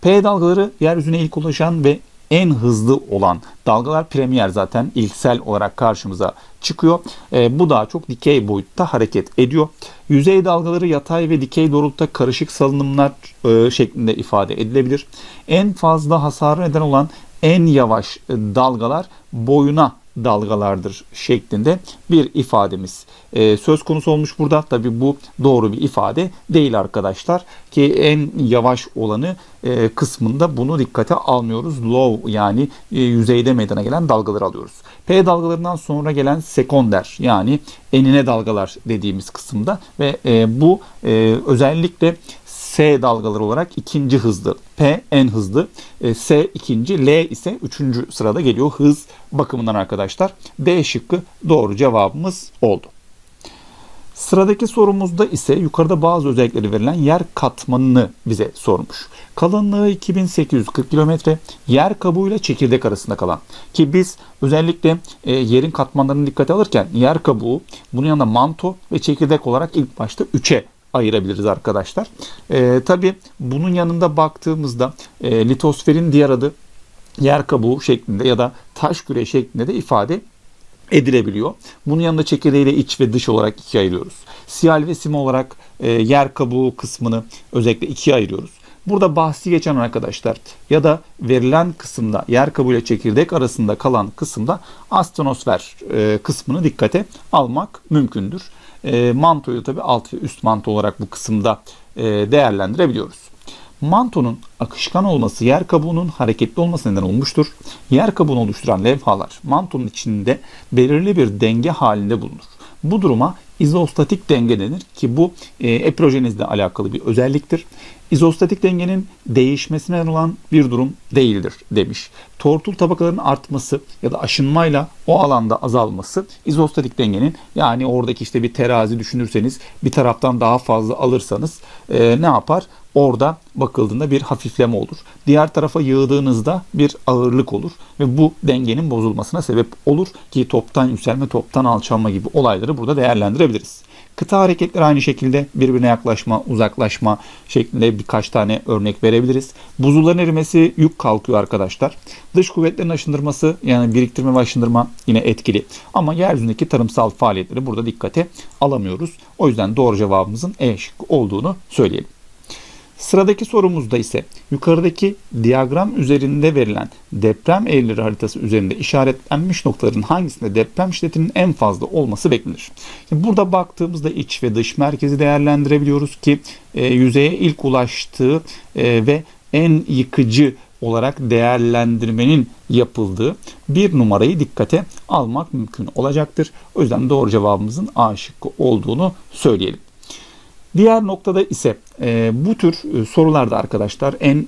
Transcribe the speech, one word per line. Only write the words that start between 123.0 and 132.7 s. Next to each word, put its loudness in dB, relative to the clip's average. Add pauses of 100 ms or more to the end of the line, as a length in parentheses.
artması -4 (200)
ya -2
da -6
aşınmayla 0 (200)
o 2
alanda 2
azalması -2 (200)
izostatik -2
dengenin, 0 (200)
yani 0
oradaki -2
işte -4
bir -4
terazi 0
düşünürseniz -4 (240)
bir 0
taraftan 0
daha 2
fazla -2
alırsanız, -4 (340)
e, 4
ne 2
yapar? 0 (320)